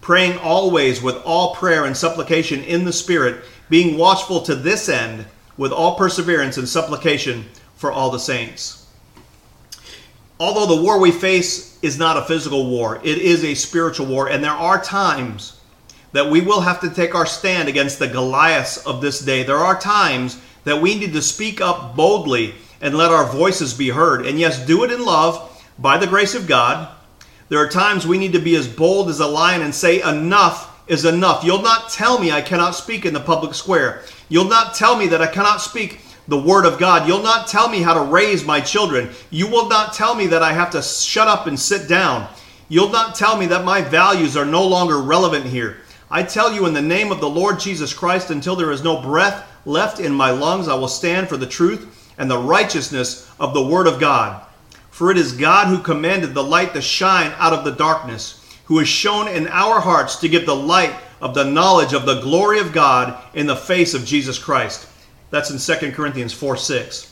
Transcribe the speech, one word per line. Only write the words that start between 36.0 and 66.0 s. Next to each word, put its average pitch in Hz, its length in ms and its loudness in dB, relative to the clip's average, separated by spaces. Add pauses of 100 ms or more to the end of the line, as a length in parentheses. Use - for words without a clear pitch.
the 147 80 0
word 175 300 4
of 165 120 2
God. 170 280 4
You'll 190 160 0
not 226 260 0
tell 220 200 2
me 208 140 -2
how 170 120 4
to 160 60 2
raise 170 440 2
my 151 160 0
children. 143 500 -2 (200)
You 175 160 -2
will 233 220 2
not 214 240 2
tell 226 220 0
me 208 140 -2
that 165 140 4
I 160 100 2
have 175 180 0
to 147 120 -4
shut - 460 0
up 202 180 0
and 143 120 -4
sit 175 300 -2
down. 151 380 0 (420)
You'll 185 220 2
not 226 240 0
tell 214 220 2
me 190 100 -2
that 180 180 0
my 190 160 2
values 160 560 2
are 143 80 0
no 165 220 2
longer 175 340 2
relevant 151 460 0
here. 120 320 -6 (320)
I 170 120 -2
tell 214 300 -2
you 196 140 -2
in 160 80 0
the 143 80 0
name 190 280 0
of 175 100 -4
the 151 80 -2
Lord 180 300 0
Jesus 156 360 -6
Christ, 180 360 -2
until 165 260 -4
there 165 140 -2
is 139 140 -4
no 160 160 0
breath 165 440 0 (200)
left 175 360 -2
in 143 140 -2
my 135 160 2
lungs, 160 380 -2
I 139 60 0
will 131 140 -4
stand 180 400 -4
for 156 80 -6
the 131 100 -6
truth 175 400 -2 (320)
and 135 120 -4
the 123 80 0
righteousness 143 880 -2 (140)
of 139 140 -4
the 139 100 2
word 170 220 2
of 139 140 2
God. 117 400 0 (500)
For 175 200 0
it 190 60 4
is 143 160 2
God 170 360 2
who 185 100 2
commanded 165 560 -2
the 135 100 0
light 175 300 0
to 139 80 -4
shine 180 560 0
out 165 160 2
of 143 100 -4
the 147 80 -4
darkness, 131 680 -4 (260)
who 160 120 2
has 151 100 2
shown 208 380 0
in 170 220 -4
our 208 320 2
hearts 175 360 0
to 165 120 -2
give 165 180 2
the 147 80 2
light 156 380 2 (280)
of 123 140 -6
the 139 100 2
knowledge 156 500 4
of 131 100 -2
the 127 160 0
glory 196 400 2
of 170 120 -4
God 127 440 2 (180)
in 147 120 -2
the 139 100 0
face 175 380 0
of 123 100 -4
Jesus 131 340 -4
Christ." 120 480 -4 (440)
That's 147 200 -4
in 139 80 -8
Second 156 360 -4
Corinthians 131 400 -6